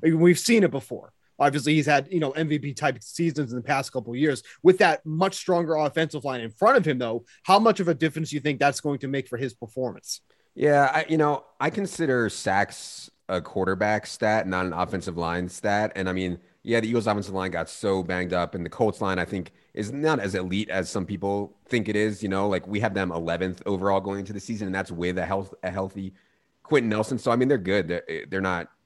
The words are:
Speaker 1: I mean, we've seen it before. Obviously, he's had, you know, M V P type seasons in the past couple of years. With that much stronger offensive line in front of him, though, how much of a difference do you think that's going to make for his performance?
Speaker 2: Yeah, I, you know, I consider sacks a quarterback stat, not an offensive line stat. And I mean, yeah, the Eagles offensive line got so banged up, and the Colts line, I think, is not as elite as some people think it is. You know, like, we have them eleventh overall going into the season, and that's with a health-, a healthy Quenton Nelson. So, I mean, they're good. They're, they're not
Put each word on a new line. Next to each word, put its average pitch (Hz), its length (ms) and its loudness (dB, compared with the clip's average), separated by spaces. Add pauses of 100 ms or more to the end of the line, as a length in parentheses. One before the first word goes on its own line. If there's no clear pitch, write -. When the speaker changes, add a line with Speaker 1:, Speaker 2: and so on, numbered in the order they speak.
Speaker 1:
I 160 60 2
mean, 160 100 4
we've 170 200 8
seen 226 260 4
it 139 80 2
before. - 400 -10 (260)
Obviously, 143 360 2
he's 151 120 4
had, 143 260 4
you 175 80 2
know, 147 120 0
M 156 160 -2
V 151 100 0
P 139 140 -6
type 151 300 -2
seasons 151 500 -4
in 123 40 -6
the 120 80 -6
past 139 280 -2
couple 117 200 -6
of 123 60 -6
years. 139 240 0 (200)
With 185 160 10
that 170 260 4
much 165 300 0
stronger 170 400 0
offensive 151 500 -2
line 131 160 -4
in 117 100 -8
front 226 260 6
of 208 80 4
him, 139 140 0
though, 117 260 -2 (180)
how 190 160 6
much 220 220 4
of 175 80 0
a 170 60 4
difference 156 360 -2
do 147 60 -4
you 143 40 -6
think 139 200 -2
that's 143 200 2
going 143 200 -4
to 127 80 -6
make 135 180 -4
for 123 100 -8
his 127 160 -4
performance? - 680 -8 (340)
Speaker 2:
Yeah, 143 400 4
I, 156 140 0
you 160 100 2
know, 147 260 2 (140)
I 143 120 -2
consider 135 580 0
sacks - 840 -4 (180)
a 92 120 -2
quarterback 98 680 -2
stat, 107 400 0
not 92 200 -2
an 90 60 -4
offensive 90 440 -4
line 85 320 -2
stat. 104 480 -2
And 95 120 -4
I 92 40 0
mean, 92 260 -4 (240)
yeah, 113 160 0
the 110 100 0
Eagles 113 200 0
offensive 98 260 -2
line 95 160 -2
got 82 180 -4
so 95 360 0
banged 90 280 -4
up, 87 220 0
and 87 100 -6
the 82 60 -8
Colts 107 300 -2
line, 95 180 -2
I 87 60 0
think, 90 260 -6 (240)
is 107 160 -6
not 143 300 0
as 101 160 -2
elite 92 320 -2
as 90 220 -4
some 95 160 -4
people 101 500 -4 (100)
think 110 220 -2
it 104 80 -2
is. 107 260 -2
You 104 60 -4
know, 98 200 0
like, 87 200 -2
we 101 120 -4
have 107 140 2
them 92 160 -2
eleventh 85 560 -4
overall 98 340 0
going 98 200 -4
into 98 120 -10
the 101 80 -10
season, 104 280 -8
and 92 60 -4
that's 95 180 -4
with 90 260 -4
a 85 80 -2
health-, 95 280 -4 (100)
a 92 60 -4
healthy 95 440 -6 (480)
Quenton 127 260 2
Nelson. 110 300 0
So, 120 140 0
I 117 40 2
mean, 127 120 4
they're 139 100 4
good. 92 300 0
They're, 80 400 -6
they're 95 120 -4
not 92 280 -2 (180)